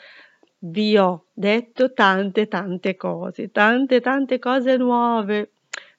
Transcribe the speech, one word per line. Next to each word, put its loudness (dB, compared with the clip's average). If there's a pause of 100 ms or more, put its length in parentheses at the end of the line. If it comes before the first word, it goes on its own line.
(600)
vi 0
ho 0
detto -2
tante, 2
tante -4
cose, -8
tante, 2
tante -2
cose 0
nuove. 0 (480)